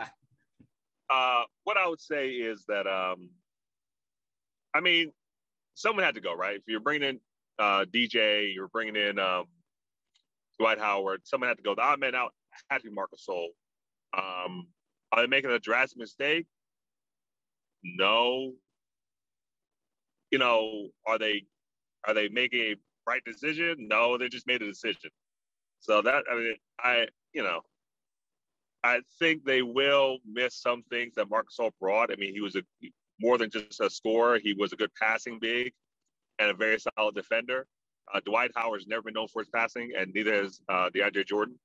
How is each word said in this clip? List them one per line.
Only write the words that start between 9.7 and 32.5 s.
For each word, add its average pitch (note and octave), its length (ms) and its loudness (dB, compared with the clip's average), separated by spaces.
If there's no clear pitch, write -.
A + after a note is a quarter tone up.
Dwight A2 200 4
Howard, G2 460 -2
someone B2+ 240 -2
had A2+ 80 0
to G2 60 -20
go. G2+ 120 0
The A2 60 -2
odd C#3 180 2
man B2+ 160 -2
out B2 180 -4
had C3+ 100 -2
to A2+ 100 -12
be G#2 40 -14
Marc G2 180 -6
Gasol. F2 360 -6
Um, F2+ 500 -6
are A2+ 100 4
they B2 60 4
making C3+ 240 0
a A#2+ 80 2
drastic A#2+ 380 0
mistake? D3 480 -2
No. A#2 680 2
You C3+ 60 2
know, A2 520 2
are A2 100 2
they, G#2+ 260 -2
are G#2+ 60 2
they G#2+ 160 2
making B2 320 0
a G#2+ 140 -2
right B2 180 -2
decision? D#3 500 -4
No, A#2+ 280 4
they B2 120 -2
just B2 180 -10
made B2 140 0
a G#2 60 -6
decision. G2 420 -6
So G#2+ 200 4
that, C3 300 2
I A#2+ 40 0
mean, A#2 200 -2
I, A#2+ 280 2
you C#3+ 80 -4
know, F2 200 -2
I B2 160 2
think D#3+ 280 2
they C3 160 4
will C3+ 560 2
miss A#2+ 260 -2
some A#2+ 340 -2
things A#2+ 260 -4
that G#2 140 -2
Marc G#2+ 200 0
Gasol A2+ 300 -2
brought. G#2 320 2
I - 40 -2
mean, G2 180 -6
he G#2 80 -6
was F#2+ 160 -6